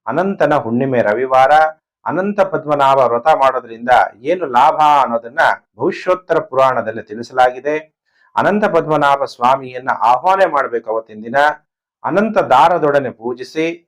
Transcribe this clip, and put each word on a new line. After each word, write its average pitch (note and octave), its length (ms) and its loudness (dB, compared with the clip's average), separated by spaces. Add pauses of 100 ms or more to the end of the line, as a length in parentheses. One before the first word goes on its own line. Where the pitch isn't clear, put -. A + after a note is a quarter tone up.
ಅನಂತನ D#3 460 -2
ಹುಣ್ಣಿಮೆ B2 480 -2
ರವಿವಾರ, C3 500 2 (540)
ಅನಂತ F#3+ 360 -4
ಪದ್ಮನಾಭ C#3+ 560 0
ವ್ರತ A#2+ 300 0
ಮಾಡೋದ್ರಿಂದ B2 640 0 (260)
ಏನು E3 300 -4
ಲಾಭ D3 580 2
ಅನ್ನೋದನ್ನ A#2 360 -4 (400)
ಭವಿಷ್ಯೋತ್ತರ F3 600 -2
ಪುರಾಣದಲ್ಲಿ B2 640 -2
ತಿಳಿಸಲಾಗಿದೆ. B2+ 720 -2 (580)
ಅನಂತ F#3 300 0
ಪದ್ಮನಾಭ D3 580 0
ಸ್ವಾಮಿಯನ್ನ B2+ 640 -2
ಆಹ್ವಾನ B2+ 520 0 (100)
ಮಾಡ್ಬೇಕು A#2 400 -4
ಅವತ್ತಿನ A2 320 -8
ದಿನ. A#2 120 -8 (680)
ಅನಂತ G3+ 340 -2
ದಾರದೊಡನೆ C#3+ 720 2
ಪೂಜಿಸಿ, B2+ 800 -8